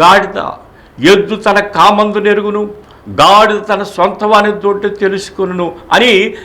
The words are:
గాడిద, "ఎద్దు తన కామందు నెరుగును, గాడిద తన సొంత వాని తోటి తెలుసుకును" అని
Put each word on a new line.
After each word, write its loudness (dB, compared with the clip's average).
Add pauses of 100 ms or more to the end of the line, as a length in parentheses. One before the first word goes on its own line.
గాడిద, 2 (680)
"ఎద్దు 2
తన 0
కామందు 0
నెరుగును, -2 (400)
గాడిద 4 (100)
తన -2
సొంత -4
వాని 2
తోటి -2
తెలుసుకును" -6 (160)
అని 2 (120)